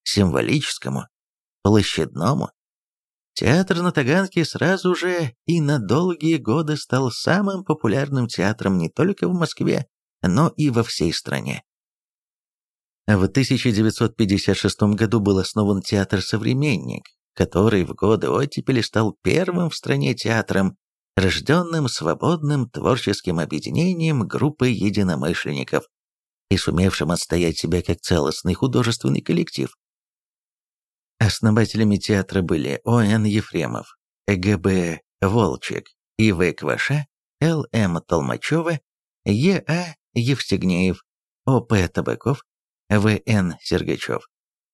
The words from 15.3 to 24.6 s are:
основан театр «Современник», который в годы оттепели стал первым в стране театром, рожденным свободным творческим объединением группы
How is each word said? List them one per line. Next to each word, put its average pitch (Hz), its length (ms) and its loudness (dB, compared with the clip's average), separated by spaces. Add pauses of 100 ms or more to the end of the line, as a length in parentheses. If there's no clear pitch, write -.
основан 101 460 0
театр 98 400 0
«Современник», 117 840 -2 (300)
который 95 480 2
в - 100 -8
годы 98 360 0
оттепели 127 520 -2
стал 107 400 0
первым 175 480 0
в - 60 -10
стране 139 400 -2
театром, 110 640 0 (380)
рожденным 139 720 0
свободным 143 840 -2
творческим - 680 -2
объединением 156 920 -2
группы 127 420 0